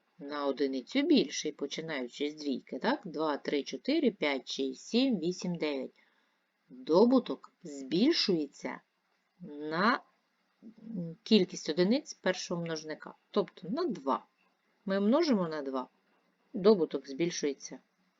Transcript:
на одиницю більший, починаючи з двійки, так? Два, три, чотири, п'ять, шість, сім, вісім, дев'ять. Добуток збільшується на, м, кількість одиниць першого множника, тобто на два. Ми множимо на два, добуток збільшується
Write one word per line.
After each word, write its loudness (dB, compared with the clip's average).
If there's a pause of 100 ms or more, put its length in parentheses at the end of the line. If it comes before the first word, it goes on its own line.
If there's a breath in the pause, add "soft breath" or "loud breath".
(220)
на -6
одиницю 0
більший, 2
починаючи -6
з -12
двійки, -6
так? -2
Два, -2
три, -2
чотири, 0
п'ять, -2
шість, -4
сім, 2
вісім, -4
дев'ять. -4 (800)
Добуток 4 (120)
збільшується 0 (580)
на, -2 (640)
м, -10
кількість 2
одиниць 2
першого -4
множника, -8 (180)
тобто -4
на -2
два. -2 (600)
Ми 0
множимо 4
на -6
два, -4 (640)
добуток 2
збільшується -4 (400)